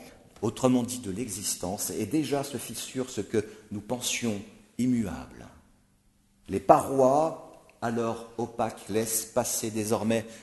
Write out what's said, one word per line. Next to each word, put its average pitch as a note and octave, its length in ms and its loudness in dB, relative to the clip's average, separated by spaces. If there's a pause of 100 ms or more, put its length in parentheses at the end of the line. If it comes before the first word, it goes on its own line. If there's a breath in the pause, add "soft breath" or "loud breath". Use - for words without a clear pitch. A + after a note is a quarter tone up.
(400 loud breath)
autrement B2 440 2
dit - 160 -6
de G2 100 -6
l'existence, G2+ 800 -4
et G2+ 160 -2
déjà C#3 380 0
se C3 140 -6
fissure B2+ 520 -6
ce - 100 -4
que G#2 240 0 (280 loud breath)
nous G#2 80 -6
pensions A#2 600 -2 (380)
immuable. E2 720 -2 (1000)
Les F#2+ 120 0
parois, C#3 1040 4 (180)
alors A#2 560 -2
opaques, A2+ 500 -4
laissent A2 360 0
passer - 480 -2
désormais A2 520 2 (180 loud breath)